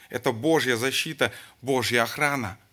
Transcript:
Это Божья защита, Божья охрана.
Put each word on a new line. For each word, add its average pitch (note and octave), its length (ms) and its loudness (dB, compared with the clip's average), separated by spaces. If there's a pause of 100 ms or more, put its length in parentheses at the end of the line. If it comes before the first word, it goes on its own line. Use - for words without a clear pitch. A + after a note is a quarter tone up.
Это B2+ 240 -2
Божья B2+ 420 2
защита, C3 560 -2 (300)
Божья A#2+ 420 2
охрана. B2+ 540 -2 (160)